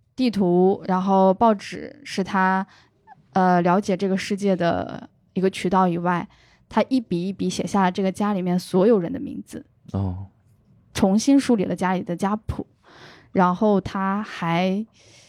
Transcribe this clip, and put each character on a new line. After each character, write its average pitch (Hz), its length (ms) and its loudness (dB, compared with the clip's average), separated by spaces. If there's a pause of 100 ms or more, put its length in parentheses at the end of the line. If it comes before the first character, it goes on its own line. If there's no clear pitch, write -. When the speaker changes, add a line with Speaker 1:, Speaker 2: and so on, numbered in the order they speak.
(140)
Speaker 1:
地 254 160 0
图， 185 560 2
然 185 140 -2
后 190 320 4
报 220 220 4
纸 - 500 -12
是 - 180 -4
他， 190 420 0 (680)
呃， 180 300 4
了 180 180 4
解 202 160 -2
这 196 100 -2
个 190 80 0
世 196 220 -4
界 196 180 0
的 170 540 -4 (240)
一 180 80 -4
个 185 80 4
渠 190 220 -4
道 185 180 4
以 170 80 -2
外， 175 320 -2 (400)
他 214 220 2
一 262 100 0
笔 175 260 -4
一 202 60 -6
笔 185 160 -4
写 180 180 -4
下 190 180 0
了 180 60 2
这 196 120 -4
个 190 100 0
家 208 220 -2
里 180 80 -2
面 180 160 0
所 185 280 2
有 233 120 6
人 170 120 -4
的 - 80 -6
名 - 240 -10
字。 - 220 -16 (280)
Speaker 2:
哦。 95 340 -4 (680)
Speaker 1:
重 196 260 2
新 277 220 4
梳 247 160 2
理 185 80 0
了 185 100 -4
家 185 200 -2
里 175 80 -4
的 175 120 -8
家 196 220 -2
谱， - 300 -10 (680)
然 180 240 2
后 208 240 2
他 196 420 -4
还 190 640 -2 (420)